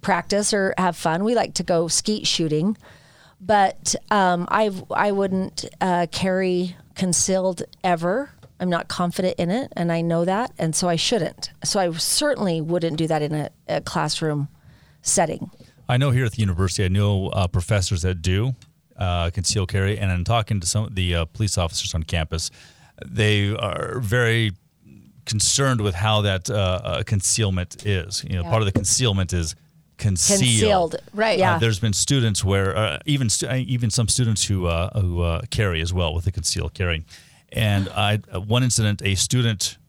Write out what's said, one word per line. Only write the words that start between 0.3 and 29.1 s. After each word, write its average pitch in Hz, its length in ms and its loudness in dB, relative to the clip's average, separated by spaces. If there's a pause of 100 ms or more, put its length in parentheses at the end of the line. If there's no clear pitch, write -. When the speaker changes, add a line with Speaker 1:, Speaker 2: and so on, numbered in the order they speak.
Speaker 1:
or 196 240 2
have 180 200 0
fun." 170 260 0
We 233 140 2
like - 180 0
to - 80 -4
go 170 240 2
skeet - 400 -2
shooting. 165 500 0 (640)
But, 196 540 2 (160)
um, 180 420 2
I, 214 180 2 (220)
I 208 180 2
wouldn't, 190 540 -2 (160)
uh, 175 320 2
carry 185 640 0 (180)
concealed 185 680 0 (200)
ever. 180 480 0 (300)
I'm 180 100 0
not 170 160 -2
confident 180 500 -2
in 175 140 0
it, 247 260 -2
and 170 140 -2
I 165 100 0
know 170 240 2
that, 196 340 0
and 160 180 -2
so 180 120 0
I 170 60 2
shouldn't. - 560 -2 (140)
So 196 160 0
I 175 160 2
certainly 180 640 0
wouldn't 165 380 0
do 160 100 0
that 156 120 2
in 147 140 -2
a, 151 160 -4 (160)
a 160 140 -2
classroom 151 680 -2 (560)
setting. - 480 0 (380)
Speaker 2:
I 123 80 2
know 135 160 2
here 131 120 2
at 113 80 0
the - 80 -6
university, 95 440 0
I 90 40 2
know, 98 420 2
uh, 92 180 0
professors 92 540 0
that 92 200 -2
do, 101 320 0 (420)
uh, 87 340 0
conceal 95 360 -2
carry, 98 320 0
and 98 140 0
in 90 100 0
talking 107 380 0
to 87 80 -6
some 107 160 -2
of - 100 -10
the, 90 220 0
uh, 82 80 2
police - 340 -2
officers - 380 -2
on 80 80 -2
campus, 80 440 -4 (560)
they 104 520 2
are - 420 -4
very 113 540 2 (720)
concerned 120 560 0
with 101 140 0
how 107 280 2
that, 95 280 -2
uh, 101 40 -4 (300)
uh, 98 200 -2
concealment 95 840 0
is. 95 420 -2
You 95 80 -2
know, 90 60 0
Speaker 3:
Yeah. 87 80 -4
Speaker 2:
part 110 120 2
of 104 40 2
the 98 60 0
concealment 98 600 2